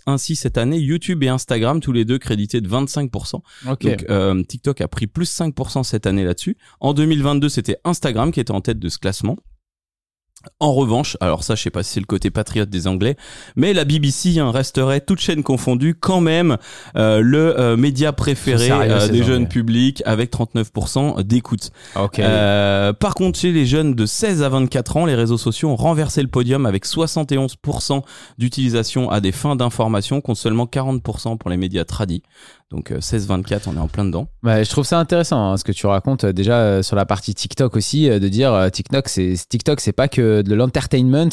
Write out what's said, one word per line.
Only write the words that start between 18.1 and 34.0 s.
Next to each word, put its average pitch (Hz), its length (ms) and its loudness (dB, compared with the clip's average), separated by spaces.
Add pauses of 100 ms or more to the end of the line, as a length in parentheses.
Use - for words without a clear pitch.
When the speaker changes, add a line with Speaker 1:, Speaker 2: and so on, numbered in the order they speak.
Speaker 1:
préféré, 127 540 0
Speaker 2:
Ils - 20 4
sont 120 100 4
sérieux, 110 140 2
Speaker 1:
euh, 104 80 4
Speaker 2:
ces 107 100 2
Speaker 1:
des 120 120 4
jeunes 127 200 2
Speaker 2:
Anglais. 113 60 0
Speaker 1:
publics, 120 560 0
avec 113 260 0
trente-neuf 113 400 -2
pour - 160 -4
cent 139 360 0
d'écoute. 113 480 0 (260)
Speaker 2:
Ok. 101 220 -2
Speaker 1:
Euh, 101 760 2
par 196 220 -2
contre, 185 220 0
chez 180 140 2
les 156 140 4
jeunes 147 300 2
de 113 100 2
seize 185 360 0
à 143 60 2
vingt-quatre 131 480 0
ans, 160 100 2
les 147 100 2
réseaux 117 220 2
sociaux 123 340 -2
ont 127 40 0
renversé 151 460 0
le 135 80 -2
podium 127 360 0
avec 98 200 -2
soixante 156 480 -2
et 135 40 2
onze 135 200 -4
pour 123 240 -4
cent 139 240 -2 (320)
d'utilisation 123 760 0
à 104 80 0
des 95 140 0
fins 147 240 -2
d'information, 117 640 0
contre 113 180 -4
seulement 117 280 0
quarante 131 360 -4
pour 110 160 -6
cent 117 160 -6
pour 107 140 -8
les 90 80 -2
médias 92 260 -2
tradis. 90 400 -4 (480)
Donc, - 200 -10
euh, 65 100 -6
seize 107 260 -4
vingt-quatre, 98 400 -4
on 82 80 -6
est 78 40 -4
en 80 80 -2
plein 101 180 -4